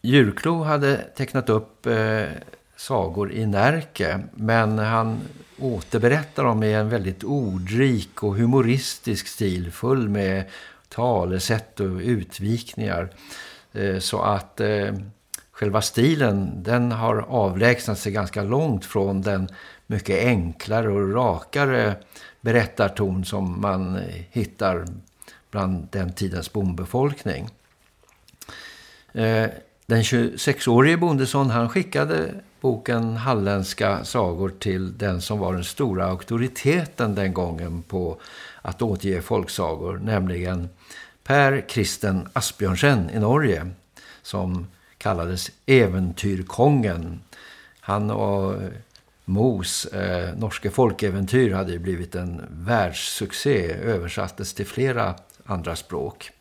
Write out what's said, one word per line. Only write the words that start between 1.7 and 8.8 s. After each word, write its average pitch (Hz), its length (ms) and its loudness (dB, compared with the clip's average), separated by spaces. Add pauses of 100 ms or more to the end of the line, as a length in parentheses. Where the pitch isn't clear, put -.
eh, 110 380 2 (520)
sagor 98 560 -2
i 110 140 -2
Närke, 101 760 2 (140)
men 110 440 2
han 113 420 0 (380)
återberättar 127 840 0
dem 110 180 2
i 107 120 4
en 107 140 2
väldigt 98 360 -2
ordrik 110 1000 0
och 101 140 0
humoristisk 120 920 2